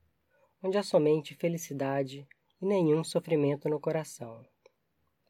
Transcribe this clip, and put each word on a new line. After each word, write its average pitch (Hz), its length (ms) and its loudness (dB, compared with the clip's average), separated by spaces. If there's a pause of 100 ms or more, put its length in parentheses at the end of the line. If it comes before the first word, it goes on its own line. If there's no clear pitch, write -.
(640)
onde 190 120 0
há 208 60 2
somente 151 540 2
felicidade 139 920 -4 (320)
e 180 60 -6
nenhum 165 380 2
sofrimento 151 640 0
no 147 100 -2
coração. 131 640 -6 (880)